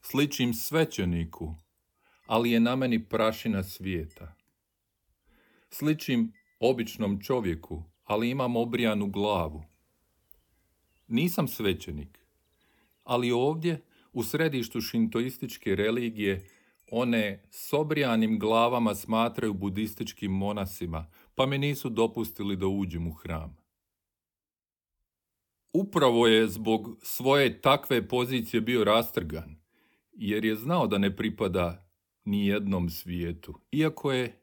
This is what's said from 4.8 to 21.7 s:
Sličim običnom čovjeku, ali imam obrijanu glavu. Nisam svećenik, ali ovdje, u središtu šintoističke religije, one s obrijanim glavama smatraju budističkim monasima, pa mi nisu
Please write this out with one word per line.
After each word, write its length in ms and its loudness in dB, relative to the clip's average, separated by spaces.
Sličim 640 0
običnom 600 0
čovjeku, 640 -4
ali 260 0
imam 260 0
obrijanu 500 0
glavu. 580 -2
Nisam 400 0
svećenik, 680 -4
ali 280 0
ovdje, 520 0
u 100 -2
središtu 580 -2
šintoističke 960 -2
religije, 720 0
one 600 0
s 220 -10
obrijanim 680 2
glavama 560 2
smatraju 600 0
budističkim 800 -4
monasima, 800 -4
pa 120 2
mi 120 -2
nisu 300 -2